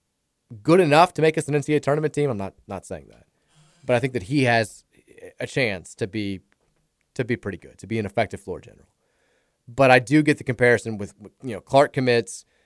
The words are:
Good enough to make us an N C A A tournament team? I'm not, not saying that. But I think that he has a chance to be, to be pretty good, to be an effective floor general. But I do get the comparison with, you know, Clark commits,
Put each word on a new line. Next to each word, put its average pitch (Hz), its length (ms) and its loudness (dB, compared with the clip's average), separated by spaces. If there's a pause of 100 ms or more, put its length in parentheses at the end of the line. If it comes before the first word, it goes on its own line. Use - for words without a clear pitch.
(640)
Good 170 160 4
enough 165 340 4
to - 80 -4
make 156 160 2
us 156 100 -6
an 143 60 -4
N 147 80 0
C 151 120 -4
A 147 40 2
A - 20 2
tournament 151 320 -2
team? 147 160 -2
I'm 117 100 -4
not, 98 180 -10 (120)
not 98 160 -12
saying 78 260 -14
that. - 180 -20 (580)
But 123 100 0
I 120 40 2
think 127 140 -4
that 113 100 -4
he 131 220 0
has 117 380 0 (560)
a 123 60 -8
chance 104 480 -6
to 110 140 -8
be, 98 320 -8 (760)
to 131 100 -6
be 117 120 -4
pretty 95 240 -10
good, - 180 -20
to - 80 -20
be 110 140 -6
an 104 80 -4
effective 98 340 -4
floor 82 180 -12
general. - 280 -20 (800)
But 127 240 4
I 127 80 8
do 147 240 2
get 147 160 0
the - 40 -16
comparison 117 540 0
with, 98 160 -10 (300)
you 123 100 -8
know, 92 80 -10
Clark 139 320 2
commits, 123 520 -2 (200)